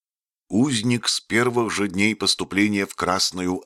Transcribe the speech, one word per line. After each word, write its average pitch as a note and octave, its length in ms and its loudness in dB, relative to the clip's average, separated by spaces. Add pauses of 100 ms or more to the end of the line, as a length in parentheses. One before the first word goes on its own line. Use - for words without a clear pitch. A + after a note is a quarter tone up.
(500)
Узник A#2+ 600 2
с - 100 -2
первых A#2+ 520 0
же G2 180 -2
дней G2+ 260 0
поступления G2 680 0
в - 100 -10
Красную F#2 720 -2